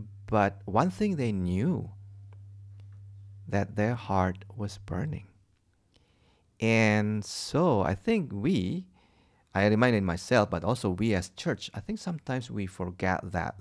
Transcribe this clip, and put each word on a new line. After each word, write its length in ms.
but 380
one 260
thing 260
they 160
knew, 580
that 300
their 180
heart 500
was 220
burning. 500
And 640
so 560
I 140
think 380
we, 520
I 120
reminded 360
myself, 480
but 140
also 260
we 240
as 160
church, 420
I 80
think 180
sometimes 520
we 160
forget 540
that, 280